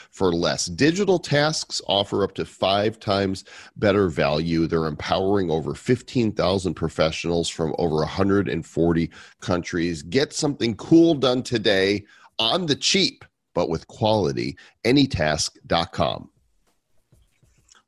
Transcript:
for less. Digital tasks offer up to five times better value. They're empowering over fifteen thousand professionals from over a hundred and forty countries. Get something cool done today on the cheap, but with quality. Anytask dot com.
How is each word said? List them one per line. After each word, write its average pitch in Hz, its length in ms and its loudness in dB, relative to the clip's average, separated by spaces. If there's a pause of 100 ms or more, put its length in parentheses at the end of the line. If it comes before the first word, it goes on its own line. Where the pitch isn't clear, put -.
(100)
for 92 220 0
less. 82 340 -2
Digital 175 500 0
tasks 156 720 -2
offer 101 380 0
up 92 100 -4
to 82 100 -6
five 101 540 -2
times 98 460 -2 (320)
better 101 320 2
value. 80 580 0
They're 80 200 0
empowering 92 600 -2
over 76 260 -2
fifteen 120 580 -2
thousand 90 420 0
professionals 82 760 -2
from 80 300 -4
over 78 240 0
a 76 40 -2
hundred 98 420 0
and 76 180 -6
forty 82 440 0 (300)
countries. 87 640 -4
Get 104 300 -2
something 120 420 -2
cool 165 400 6
done 127 300 0
today 101 600 0 (360)
on 143 260 -2
the 143 80 2
cheap, - 500 -2 (300)
but 87 140 0
with 80 180 -4
quality. 78 720 0 (280)
Anytask 92 640 2 (160)
dot 85 260 -2
com. 55 380 -4 (1600)